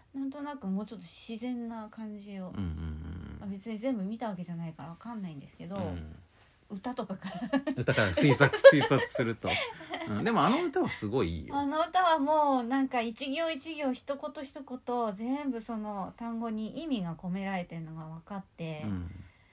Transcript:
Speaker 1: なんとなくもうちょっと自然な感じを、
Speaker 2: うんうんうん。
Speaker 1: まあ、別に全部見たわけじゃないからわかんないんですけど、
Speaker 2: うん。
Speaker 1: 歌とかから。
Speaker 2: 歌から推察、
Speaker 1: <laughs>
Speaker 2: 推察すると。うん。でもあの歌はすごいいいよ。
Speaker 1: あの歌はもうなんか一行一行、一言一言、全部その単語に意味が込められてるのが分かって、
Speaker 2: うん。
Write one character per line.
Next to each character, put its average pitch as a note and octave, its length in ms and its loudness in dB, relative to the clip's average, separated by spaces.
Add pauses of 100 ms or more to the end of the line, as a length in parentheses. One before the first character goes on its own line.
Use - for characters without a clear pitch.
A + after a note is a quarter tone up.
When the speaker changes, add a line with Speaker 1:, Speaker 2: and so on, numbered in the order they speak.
(140)
Speaker 1:
な C4+ 80 -6
ん C4+ 100 -2
と C#4+ 100 -10
な D4 140 -6
く A#3 120 -8
も F#3+ 160 -2
う - 20 -6
ち A3+ 80 -14
ょ G3+ 40 -14
っ - 20 -14
と F3+ 60 -16
自 A3 360 -12
然 A#3+ 260 -4
な A3+ 220 -10
感 G#3+ 280 -10
じ G3+ 220 -10
を、 F#3 100 -6
Speaker 2:
う - 40 -10
ん - 20 -12
う - 40 -6
ん - 20 -4
う F#2 40 -2
ん。 D#2+ 720 -8
Speaker 1:
ま G#3 80 -12
あ、 - 20 -6
別 G3+ 220 -8
に G#3+ 80 -6
全 B3+ 180 0
部 F#3+ 60 -4
見 G#3+ 140 -4
た A3+ 120 -4
わ F#3+ 60 -6
け F3 80 -8
じ E3+ 80 -10
ゃ E3+ 40 -6
な E3+ 120 -6
い D#3 60 -10
か - 100 -14
ら D#3+ 60 -12
わ E3+ 60 -12
か A#3 180 -14
ん A3 80 -8
な F3+ 80 -8
い D#3 40 -10
ん C#3+ 60 -10
で C#3 80 -16
す - 100 -20
け E3 100 -12
ど、 G3 100 -6
Speaker 2:
う - 20 -4
ん。 E2 360 -6 (560)
Speaker 1:
歌 A3+ 220 -8
と B3 120 -4
か F#3+ 100 -6
か F#3+ 140 -10
ら。 A3+ 200 -6 (260)
Speaker 2:
歌 B2+ 180 0
か A#2 100 4
ら G2 60 4
推 C3+ 240 6
察、 C3+ 280 6
Speaker 1:
<laughs> C#5 100 12
Speaker 2:
推 C#3+ 100 6
察 C3+ 260 4
す - 160 0
る A2+ 120 0
と。 - 140 -4 (580)
う - 140 -2
ん。 - 20 -2
で A3+ 80 2
も F3 120 6
あ E3 60 6
の D#4 160 4
歌 E4+ 160 0
は A#3+ 80 2
す - 180 -4
ご A2+ 160 2
い E2 180 -2
い B1+ 40 -10
い - 20 -14
よ。 - 80 -6
Speaker 1:
あ C#4+ 100 0
の D4+ 160 0
歌 F4+ 220 4
は D#4+ 160 6
も C#4+ 400 6
う A#3 40 0
な C4 180 2
ん C4+ 60 2
か B3+ 140 0
一 A#3 300 -4
行 E4 200 0
一 D#4 240 -8
行、 C#4 180 -2
一 C#4 240 -6
言 D4 280 -10
一 - 180 -14
言、 A#3+ 520 -4
全 C4 360 -2
部 A#3 100 -4
そ A3+ 160 -8
の G3+ 400 -6
単 A#3 220 -6
語 A#3 100 -4
に A3 340 -6
意 E4 40 -6
味 A3+ 160 0
が E3 120 -4
込 F3+ 140 -8
め F#3+ 160 -2
ら G3 100 -2
れ F3+ 100 -2
て E3+ 100 -14
る E3 60 -8
の D#3+ 140 -10
が D#3+ 100 -10
分 D#3+ 160 -12
か G3+ 160 -10
っ F#3 60 -8 (140)
て、 D#3+ 280 -8
Speaker 2:
う - 40 -4
ん。 F2+ 220 -4 (420)